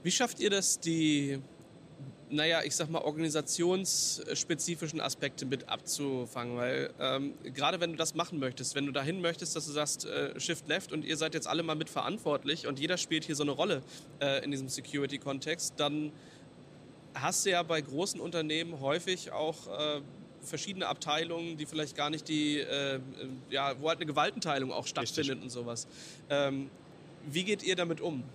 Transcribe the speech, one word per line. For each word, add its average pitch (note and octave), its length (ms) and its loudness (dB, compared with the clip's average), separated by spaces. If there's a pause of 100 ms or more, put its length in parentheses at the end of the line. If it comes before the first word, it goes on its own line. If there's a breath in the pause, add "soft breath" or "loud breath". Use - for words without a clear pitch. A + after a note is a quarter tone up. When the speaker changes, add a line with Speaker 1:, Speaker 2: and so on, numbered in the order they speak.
Speaker 1:
Wie F3+ 80 4
schafft - 260 4
ihr G#3 120 4
das, G3 280 4
die, D3+ 600 4 (880)
naja, D#3 320 4
ich C#3+ 140 0
sag D#3 140 0
mal, E3 100 2
organisationsspezifischen D#3+ 2000 2
Aspekte C#3 460 -2
mit C3 220 -2
abzufangen? B2 880 -2
Weil, B2+ 340 2 (100)
ähm, C3+ 320 2 (100)
gerade D3 380 0
wenn E3+ 100 2
du E3 60 -4
das D#3+ 180 0
machen E3+ 240 0
möchtest, C3 380 -2
wenn C#3+ 100 2
du C#3 60 -2
dahin C#3+ 300 0
möchtest, E3+ 340 0
dass D#3 100 -2
du D3+ 60 -6
sagst, D3 320 0
äh, C#3+ 340 -2
Shift D#3+ 300 -2
Left F3 240 0
und D#3 120 -2
ihr D#3 120 0
seid D#3 180 0
jetzt D#3+ 140 -2
alle D#3+ 140 2
mal D#3+ 120 0
mitverantwortlich D3+ 920 0
und C#3 100 -2
jeder E3+ 200 2
spielt D#3+ 260 0
hier D#3+ 100 -2
so C#3+ 80 0
eine C#3+ 100 2
Rolle, D3 300 2 (380 loud breath)
äh, C#3 240 2
in C#3+ 60 -2
diesem C3+ 180 -4
Security-Kontext, C#3 1080 -2
dann D3+ 340 0 (1000 loud breath)
hast D#3 320 2
du G3 40 6
ja F3 120 6
bei D#3+ 180 2
großen D3 400 -2
Unternehmen E3 600 0
häufig F3 520 0
auch, D#3 340 0
äh, D3 340 0 (420)
verschiedene F#3 440 -4
Abteilungen, E3 680 0
die D3+ 100 -4
vielleicht D3+ 300 -2
gar D3 140 2
nicht D#3 180 -4
die, D3+ 300 2
äh, C#3 420 0 (500)
ja, C3+ 300 2
wo D3+ 80 2
halt D#3+ 100 4
eine E3 80 -2
Gewaltenteilung D3 640 2
auch G#2+ 140 -2
Speaker 2:
Richtig. - 240 -2
Speaker 1:
stattfindet C#3 340 0
und B2+ 80 -8
sowas. A#2+ 380 -6 (420 loud breath)
Ähm, C#3 400 2 (600)
wie E3 120 2
geht G3+ 220 2
ihr F#3 100 4
damit E3+ 260 2
um? C#3+ 220 -2 (120)